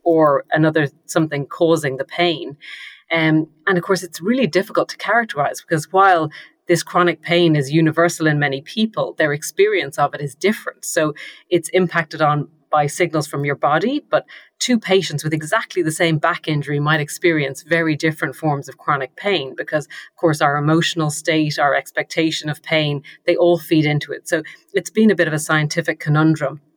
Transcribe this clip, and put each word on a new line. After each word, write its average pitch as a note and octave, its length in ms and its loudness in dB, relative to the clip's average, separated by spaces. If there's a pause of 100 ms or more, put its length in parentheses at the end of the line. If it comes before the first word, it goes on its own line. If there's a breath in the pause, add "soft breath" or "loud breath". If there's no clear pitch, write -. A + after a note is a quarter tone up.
or D#3 480 4
another D#3 380 2 (160)
something D#3 420 -2
causing D3+ 520 0
the C3+ 60 -6
pain. D#3 520 -4 (560 loud breath)
Um, D#3+ 340 2 (220)
and F#3 100 2
of E3+ 60 -4
course, F#3 180 0
it's - 180 -14
really A#3 280 0
difficult F3 400 0
to - 80 -14
characterize G#3 640 -2
because - 320 -4
while F#3 360 4 (380 loud breath)
this E3+ 160 2
chronic F3 400 0
pain E3+ 320 4
is C#3 160 0
universal D#3+ 560 2
in D3 140 2
many C#3 220 -2
people, A3 540 -4
their D3 160 0
experience E3 640 -2
of C#3+ 160 0
it C#3+ 80 -12
is C#3+ 140 -8
different. - 500 -4
So D#3 300 0 (340 loud breath)
it's F3 200 0
impacted E3+ 520 -2
on D3 280 2 (200)
by D3 200 2
signals D3+ 400 -2
from C#3+ 160 -6
your C#3+ 100 -2
body, E3+ 560 0
but - 160 0 (320 loud breath)
two B3 200 0
patients F3+ 440 0
with D#3 100 0
exactly E3+ 500 -2
the D#3 100 0
same E3 260 2
back E3 300 -2
injury D3 320 -2
might D3+ 200 2
experience D3 600 -2
very D#3+ 320 0
different D3+ 400 -4
forms C#3+ 340 -4
of C3 80 -18
chronic C3+ 380 -4
pain D3 420 -4
because, D3 300 -6
of - 300 -20
course, D#3+ 240 0
our D3 160 2
emotional D#3 520 0
state, D#3 520 -2
our C#3 160 2
expectation D3+ 760 -4
of D3 140 -8
pain, D3 400 -2 (200 loud breath)
they F3 120 2
all F3 200 4
feed D#3+ 300 2
into D3 240 -2
it. - 180 -12
So D#3+ 140 -2 (320 loud breath)
it's F#3 160 -2
been A3 220 4
a - 20 4
bit D#3+ 140 2
of D3 40 -2
a D#3 60 -2
scientific D#3 640 -2
conundrum. D3+ 600 2 (160)